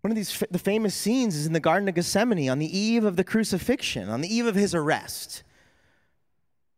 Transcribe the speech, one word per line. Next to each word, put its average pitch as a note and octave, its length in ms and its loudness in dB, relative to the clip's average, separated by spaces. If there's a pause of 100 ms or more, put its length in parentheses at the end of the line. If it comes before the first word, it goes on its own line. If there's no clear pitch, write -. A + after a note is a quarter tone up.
One G3+ 80 -2
of A3+ 60 0
these - 260 -4
f-, - 80 -2
the F3+ 80 -4
famous G#3 380 0
scenes A3+ 400 0
is D3 100 -2
in D#3+ 80 -2
the E3 60 2
Garden E3+ 280 2
of F#3 60 -2
Gethsemane F3 560 2
on C3 80 2
the D#3 180 -2
eve A3 280 2
of F#3+ 140 2
the F#3 60 2
crucifixion, G3+ 840 -2
on A#2+ 120 -2
the F#3 120 -4
eve A#3 140 0
of G3 80 0
his G3+ 180 2
arrest. - 720 -4 (1300)